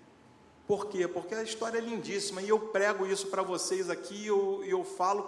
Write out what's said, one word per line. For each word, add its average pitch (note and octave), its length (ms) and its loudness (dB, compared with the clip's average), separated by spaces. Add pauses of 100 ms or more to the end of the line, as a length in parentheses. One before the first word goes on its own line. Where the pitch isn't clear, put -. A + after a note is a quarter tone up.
(680)
Por G3 200 0
quê? F3 200 0
Porque F3 280 -4
a A3+ 80 -2
história A3+ 340 -4
é A#3 40 2
lindíssima, F#3+ 600 -4
e G3+ 80 -4
eu A3 100 6
prego G3 460 2
isso G3 220 0
pra F#3+ 140 0
vocês F#3 480 0
aqui, F3 260 -6
e G#3 120 -6
eu, G3 380 2
e F#3+ 40 -6
eu F#3 140 2
falo G3 440 0